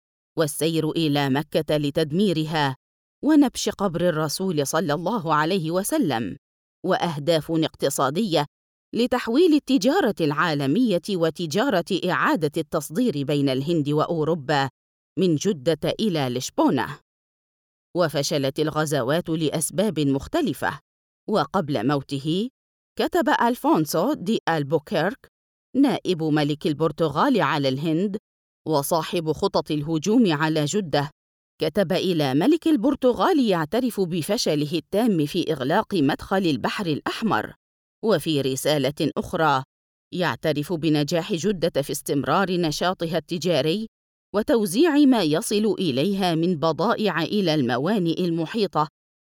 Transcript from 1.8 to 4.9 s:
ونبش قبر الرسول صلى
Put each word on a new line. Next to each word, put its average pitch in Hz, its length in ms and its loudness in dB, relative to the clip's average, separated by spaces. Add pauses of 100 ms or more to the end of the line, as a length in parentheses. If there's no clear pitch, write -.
ونبش 285 440 4
قبر 180 400 0
الرسول 156 580 -2
صلى 147 280 0